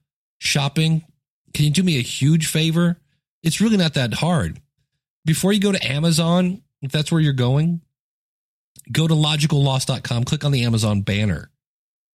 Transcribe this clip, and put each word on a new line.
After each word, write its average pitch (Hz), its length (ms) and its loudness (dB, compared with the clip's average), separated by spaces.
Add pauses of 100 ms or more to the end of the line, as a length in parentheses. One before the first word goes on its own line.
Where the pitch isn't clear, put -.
(400)
shopping, 156 640 0 (500)
can 147 120 0
you 151 60 2
do 151 100 0
me 180 160 2
a 120 60 -2
huge 156 420 0
favor? 160 560 0 (400)
It's - 180 -2
really 214 180 2
not 165 180 0
that 123 200 0
hard. 131 460 -2 (640)
Before 160 260 0
you 214 80 2
go 202 120 2
to 190 120 -2
Amazon, 165 760 0 (200)
if 135 100 -8
that's 151 200 -2
where 165 100 2
you're 147 120 2
going, 143 480 0 (1120)
go 156 160 0
to 160 80 2
logicalloss 147 720 0
dot 131 160 -4
com, 120 220 -2
click 147 200 -4
on 147 60 0
the 127 120 0
Amazon 110 380 0
banner. 98 480 -2 (640)